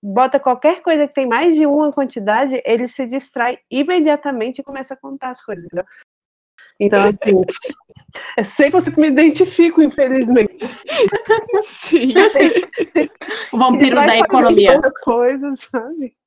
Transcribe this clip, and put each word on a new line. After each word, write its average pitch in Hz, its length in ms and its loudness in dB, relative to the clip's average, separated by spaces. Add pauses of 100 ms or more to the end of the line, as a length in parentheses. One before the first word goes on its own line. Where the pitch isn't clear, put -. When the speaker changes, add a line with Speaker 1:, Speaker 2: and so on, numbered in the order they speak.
Speaker 1:
bota 254 380 -2
qualquer 269 420 0
coisa 302 260 0
que 285 60 -14
tem 269 120 -2
mais 294 300 0
de 302 100 2
uma 294 260 0
quantidade, 254 720 -2
ele 233 220 -2
se 247 200 -10
distrai 247 500 -6 (140)
imediatamente 285 880 -2
e 269 40 -14
começa 269 300 -14
a 262 40 -16
contar 269 320 -14
as 247 120 -18
coisas, - 240 -14
entendeu? 175 200 -10 (920)
Então, 202 240 2
assim, 202 440 2
<laughs> - 920 -14
é 220 60 -2
sempre 302 400 2
que 320 60 -4
eu 311 120 0
me 311 60 4
identifico, 320 760 2
infelizmente. 254 760 0 (1300)
Speaker 2:
Sim. 262 240 2 (200)
Speaker 1:
Tem, 359 540 0
tem - 240 -4 (400)
Speaker 3:
O 233 60 -4
vampiro 254 380 2
Speaker 1:
vai 285 100 4
Speaker 3:
da - 60 2
Speaker 1:
fazer 226 120 2
Speaker 3:
economia. 247 500 4
Speaker 1:
outra 277 180 2 (120)
coisa, 262 520 -2
sabe? 262 600 -10 (120)